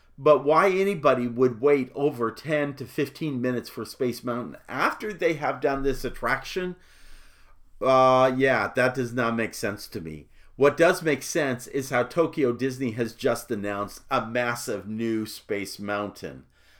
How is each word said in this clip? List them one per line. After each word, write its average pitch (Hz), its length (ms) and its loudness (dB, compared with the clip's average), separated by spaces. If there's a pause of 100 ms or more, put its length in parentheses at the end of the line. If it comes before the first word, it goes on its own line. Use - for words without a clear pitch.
(180)
But 139 260 6
why 160 260 4
anybody 160 580 2
would 120 340 2
wait 139 340 4
over 131 340 0
ten 143 460 -4
to 131 100 -10
fifteen 135 560 -4
minutes 123 280 -2
for 113 160 -10
Space 120 380 -4
Mountain 120 340 -8 (100)
after 208 460 -4
they 165 220 0
have 139 260 -4
done 139 220 0
this 135 200 0
attraction, 131 720 -4 (1080)
uh, 131 540 6
yeah, 127 400 4
that 127 180 4
does 120 200 -4
not 117 240 0
make 113 160 -2
sense 104 340 -6
to 101 140 -10
me. 78 260 -12 (300)
What 131 180 6
does 175 260 4
make 156 220 0
sense 139 440 -2
is 131 220 -4
how 123 140 2
Tokyo 156 480 0
Disney 127 400 -2
has 113 220 -4
just 120 360 -2
announced 101 520 -6 (100)
a 127 140 -2
massive 120 640 -4
new 110 360 -2
Space 101 540 -8
Mountain 101 640 -6 (360)